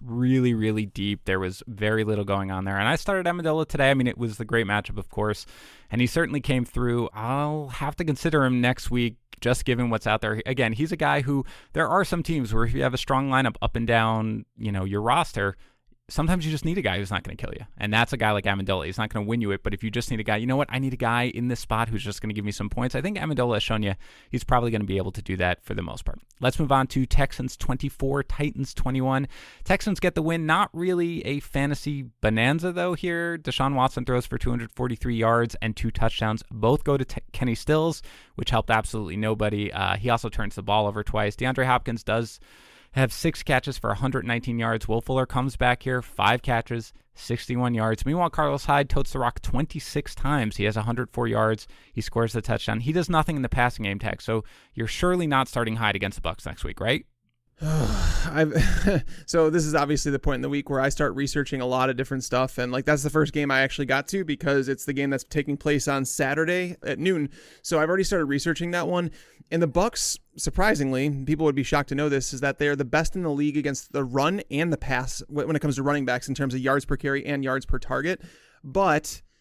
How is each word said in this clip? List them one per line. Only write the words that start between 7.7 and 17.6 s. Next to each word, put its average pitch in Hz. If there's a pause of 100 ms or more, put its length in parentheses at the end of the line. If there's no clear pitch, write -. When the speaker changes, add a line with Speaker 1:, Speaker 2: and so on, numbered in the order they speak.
Speaker 1:
to 180
consider 151
him 127
next 123
week, 120 (240)
just -
given 120
what's 113
out 110
there. 107
Again, 123
he's 151
a -
guy 143
who, 135 (280)
there 151
are 175
some 170
teams 131
where 113
if 117
you 135
have 127
a 127
strong 135
lineup 135
up -
and 117
down, 110 (120)
you 110
know, 98
your 98
roster, 113 (520)
sometimes 160
you 156
just 151
need 127
a 95
guy 92
who's 98
not 98
gonna -
kill -
you. - (120)